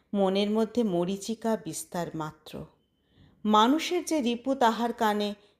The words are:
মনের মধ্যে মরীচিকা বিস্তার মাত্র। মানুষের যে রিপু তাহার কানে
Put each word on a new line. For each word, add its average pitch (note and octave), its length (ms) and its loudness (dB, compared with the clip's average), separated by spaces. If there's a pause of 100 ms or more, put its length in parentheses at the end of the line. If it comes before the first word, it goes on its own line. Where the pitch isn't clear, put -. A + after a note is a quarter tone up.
(140)
মনের G3 360 2
মধ্যে A3 320 2
মরীচিকা G3 760 -2
বিস্তার E3+ 580 -8
মাত্র। D#3 520 -10 (760)
মানুষের C4 600 4
যে D#4 160 0
রিপু A#3+ 340 -2
তাহার A#3 380 2
কানে G#3 420 -2 (260)